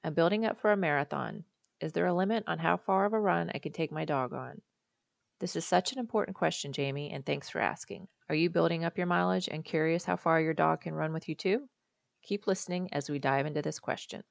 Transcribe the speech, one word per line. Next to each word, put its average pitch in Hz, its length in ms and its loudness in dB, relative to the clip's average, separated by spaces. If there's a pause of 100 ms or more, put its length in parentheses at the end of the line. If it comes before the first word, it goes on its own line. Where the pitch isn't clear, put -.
"I'm 160 120 -4
building 185 320 4
up - 120 -2
for 208 140 4
a 202 60 4
marathon. 143 640 0 (340)
Is 160 140 -4
there 170 140 2
a 175 80 2
limit 196 320 0
on 165 140 -2
how 170 180 4
far 190 260 2
of 208 80 2
a 220 80 2
run 170 340 2
I 139 40 -4
can 147 140 -6
take 160 200 -2
my 156 140 -4
dog 139 260 0
on?" 131 300 -10 (800)
This 180 160 -4
is 160 100 -4
such 180 260 2
an 269 60 -8
important 220 400 -2
question, 156 340 0
Jamie, 139 380 -4
and 143 160 -8
thanks 143 240 -4
for - 80 -6
asking. - 500 -4 (220)
Are 160 40 2
you 165 140 4
building 165 340 2
up 165 140 -4
your 180 100 -2
mileage 180 420 2
and 156 140 -6
curious 165 440 0
how 180 100 2
far 165 240 4
your 160 140 0
dog 160 260 2
can 160 140 -8
run 156 180 -4
with 160 160 -6
you 160 60 -4
too? 233 340 -2 (540)
Keep - 240 -4
listening 180 480 -2
as 143 160 -4
we 143 80 -2
dive 139 260 2
into 147 160 -2
this 147 180 -4
question. - 520 -6